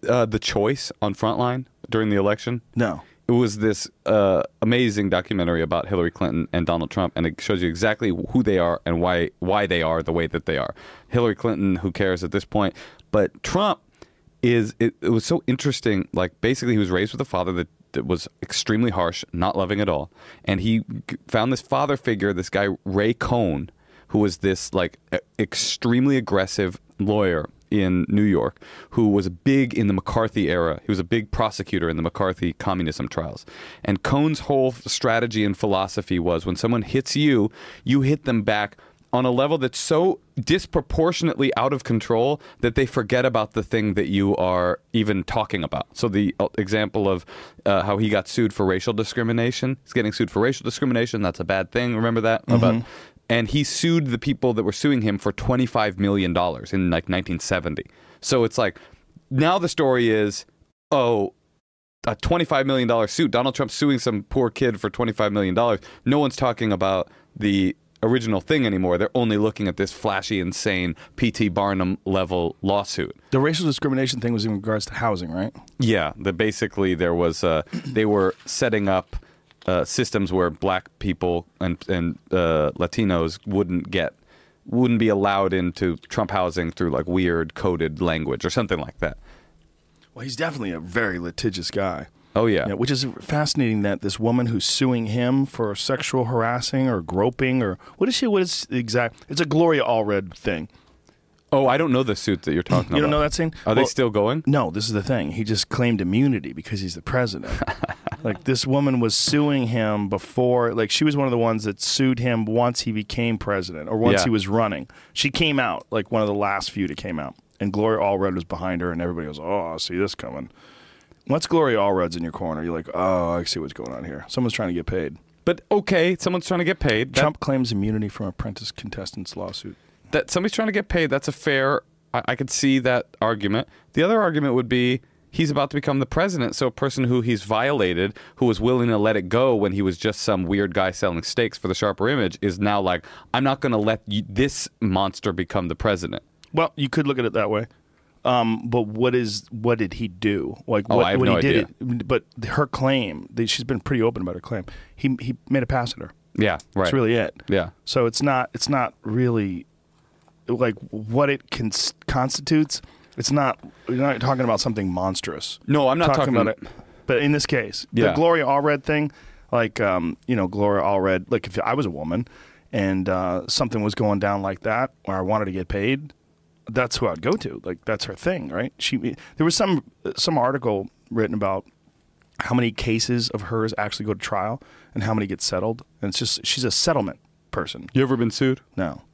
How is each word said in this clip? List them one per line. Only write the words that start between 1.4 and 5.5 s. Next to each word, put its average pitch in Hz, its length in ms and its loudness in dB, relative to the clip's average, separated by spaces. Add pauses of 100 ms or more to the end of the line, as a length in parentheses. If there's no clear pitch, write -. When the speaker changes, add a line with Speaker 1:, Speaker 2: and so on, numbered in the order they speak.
Speaker 1:
during 110 200 2
the 101 80 4
election? 110 440 0 (140)
Speaker 2:
No. 101 280 -2 (240)
Speaker 1:
It 120 60 4
was 113 260 2
this, 104 280 0 (200)
uh, 98 340 4 (220)
amazing 110 480 2
documentary 87 500 0